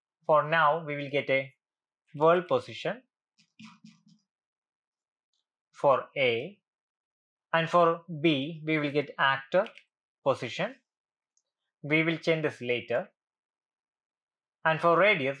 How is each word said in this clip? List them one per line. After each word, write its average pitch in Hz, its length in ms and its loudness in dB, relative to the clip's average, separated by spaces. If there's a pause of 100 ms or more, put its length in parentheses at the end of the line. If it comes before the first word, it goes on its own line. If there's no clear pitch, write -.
(260)
for 151 240 2
now 160 340 2
we 147 120 -8
will 143 160 -8
get 139 180 -2
a 135 240 -2 (600)
world 170 320 4
position 147 540 -4 (2750)
for 131 340 2 (120)
A, 131 400 -2 (960)
and 165 160 0
for 170 320 4 (200)
B 151 440 0
we 156 140 0
will 147 120 -2
get 143 280 -2
actor 143 480 0 (580)
position. 143 500 -4 (1080)
We 156 200 0
will 165 140 -2
change 160 260 0
this 139 160 -4
later. 123 500 -4 (1600)
And 160 160 0
for 170 160 2
radius 160 420 0